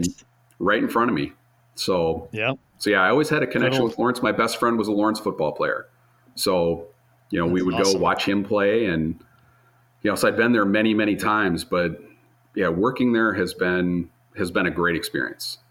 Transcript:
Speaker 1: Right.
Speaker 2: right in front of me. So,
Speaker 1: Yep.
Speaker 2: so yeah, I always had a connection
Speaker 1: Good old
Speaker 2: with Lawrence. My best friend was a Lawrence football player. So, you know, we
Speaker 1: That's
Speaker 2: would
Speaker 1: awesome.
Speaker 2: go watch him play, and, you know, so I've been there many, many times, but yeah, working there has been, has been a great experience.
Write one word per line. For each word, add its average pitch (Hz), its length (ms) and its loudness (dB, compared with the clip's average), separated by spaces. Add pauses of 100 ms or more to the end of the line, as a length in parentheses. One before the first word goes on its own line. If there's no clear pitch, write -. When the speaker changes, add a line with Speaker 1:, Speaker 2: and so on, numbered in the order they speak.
Speaker 1:
Right. 90 220 -6 (340)
Speaker 2:
right 208 240 2
in 262 60 0
front - 220 0
of 98 60 0
me. 71 160 -4 (440)
So, 82 560 -2
Speaker 1:
Yep. 117 260 -4 (200)
Speaker 2:
so - 120 0
yeah, 98 120 4
I 92 60 4
always 147 220 2
had 151 120 0
a 127 40 0
connection 131 320 0
Speaker 1:
Good 127 60 2
old 113 80 0
Speaker 2:
with - 60 -10
Lawrence. 123 240 0
My 107 100 2
best 117 260 -2
friend 117 180 0
was 104 120 0
a 110 40 0
Lawrence 107 260 0
football 78 340 -2
player. - 340 -4 (480)
So, 85 520 0 (440)
you - 80 -2
know, 85 80 0
we 90 140 2
Speaker 1:
That's 90 60 0
Speaker 2:
would 90 100 0
Speaker 1:
awesome. 98 180 4
Speaker 2:
go 90 80 0
watch 90 260 0
him 101 160 0
play, 104 420 2
and, 82 320 -2 (840)
you 104 80 0
know, 98 40 0
so 110 140 2
I've 104 80 0
been 117 160 4
there 107 140 4
many, 107 260 2
many 107 240 2
times, 101 480 0
but 87 340 -2 (560)
yeah, 95 140 0
working 120 440 2
there 113 200 2
has 92 220 -2
been, 90 560 0 (260)
has 92 140 -4
been 98 160 0
a 82 40 0
great 85 260 0
experience. - 600 -8 (120)